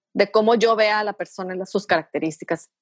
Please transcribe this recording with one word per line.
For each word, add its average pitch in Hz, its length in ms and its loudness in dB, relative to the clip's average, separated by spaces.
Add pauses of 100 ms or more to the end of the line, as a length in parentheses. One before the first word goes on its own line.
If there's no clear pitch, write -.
(140)
de 196 180 2
cómo 220 240 4
yo 226 200 2
vea 214 240 2
a 214 40 -2
la 202 100 -6
persona, 185 420 -10
las, 185 160 -10
sus 196 140 -4
características 160 840 -4 (100)